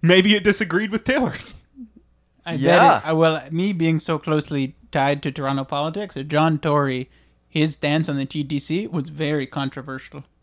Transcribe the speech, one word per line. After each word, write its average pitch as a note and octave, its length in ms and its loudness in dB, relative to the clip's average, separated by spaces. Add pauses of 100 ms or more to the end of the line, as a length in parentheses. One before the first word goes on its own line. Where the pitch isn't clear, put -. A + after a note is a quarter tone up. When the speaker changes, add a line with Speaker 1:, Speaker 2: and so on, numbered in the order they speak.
Speaker 1:
Maybe F#3 340 6
it G3+ 80 0
disagreed G3+ 480 0
with A3 120 -4
Taylor's. - 580 -4 (840)
Speaker 2:
I E3+ 100 -6
Speaker 3:
Yeah. C3+ 240 4
Speaker 2:
bet C4 240 6
it, - 60 -8
I, D#3+ 40 2
well, D#3+ 380 2
me F#3 220 -2
being D#3+ 260 2
so D#3 200 -2
closely D3+ 560 -2 (160)
tied C#3+ 320 0
to D3 80 -2
Toronto C3+ 320 -4
politics, D#3+ 540 -6
uh, C3+ 60 -8
John D3+ 360 2
Tory, C#3 500 0 (380)
his D#3 280 0
stance D#3 340 -2
on C#3+ 80 -4
the C3+ 80 -4
T D3 180 -6
T C#3+ 160 -6
C F3+ 280 -4
was D#3+ 220 -6
very D3 380 -4
controversial. C3+ 760 -10 (200)